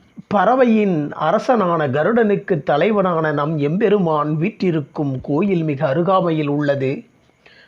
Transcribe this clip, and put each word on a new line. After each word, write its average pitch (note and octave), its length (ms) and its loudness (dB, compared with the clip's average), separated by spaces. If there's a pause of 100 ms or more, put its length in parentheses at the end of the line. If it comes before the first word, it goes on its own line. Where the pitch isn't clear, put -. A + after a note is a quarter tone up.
(280)
பறவையின் G#3 840 2
அரசனான E3+ 800 0
கருடனுக்கு G3 720 0
தலைவனான E3+ 680 0
நம் D3+ 260 -2
எம்பெருமான் D#3+ 800 0
வீற்றிருக்கும் D#3 840 -4
கோயில் E3+ 420 -2
மிக D3+ 240 -2
அருகாமையில் E3+ 600 0
உள்ளது. C#3+ 560 -2 (640)